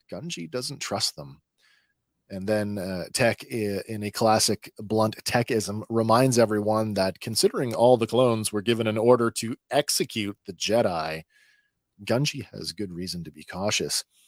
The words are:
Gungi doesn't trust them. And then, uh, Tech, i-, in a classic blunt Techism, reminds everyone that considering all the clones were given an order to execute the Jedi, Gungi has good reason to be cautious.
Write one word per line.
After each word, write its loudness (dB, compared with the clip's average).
Gungi -10
doesn't -8
trust -4
them. -16
And -8
then, 0
uh, -4
Tech, 2
i-, -2
in -8
a -4
classic 2
blunt 0
Techism, 0
reminds 4
everyone 2
that 0
considering -2
all 6
the 0
clones 2
were -2
given 0
an 0
order 4
to -6
execute -2
the -12
Jedi, -2
Gungi -2
has -10
good -8
reason -8
to -12
be -20
cautious. -2